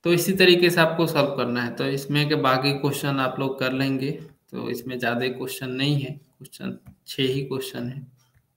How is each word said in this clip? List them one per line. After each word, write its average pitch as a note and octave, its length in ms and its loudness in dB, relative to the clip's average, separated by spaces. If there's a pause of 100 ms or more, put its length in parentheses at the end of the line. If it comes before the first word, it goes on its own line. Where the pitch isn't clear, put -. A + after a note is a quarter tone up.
तो E3+ 80 4
इसी E3+ 200 2
तरीके F3 360 6
से E3+ 120 4
आपको D#3+ 260 4
solve C#3+ 280 2
करना B2 280 -2
है। A#2 120 -6
तो C3+ 120 -4
इसमें C#3+ 420 0
के D3+ 60 2
बाकी C3+ 440 2
question C#3 400 0
आप C3 200 -2
लोग C3+ 200 -2
कर C3 120 0
लेंगे, C3+ 400 0 (400)
तो A#2+ 180 -8
इसमें B2 300 -8
ज़्यादा A#2+ 280 0
question B2+ 440 -6
नहीं C#3 300 0
है, B2+ 100 -6
Question - 680 -12 (300)
छः - 160 -2
ही C3+ 220 0
question C3 440 -6
है। C#3+ 160 -12 (520)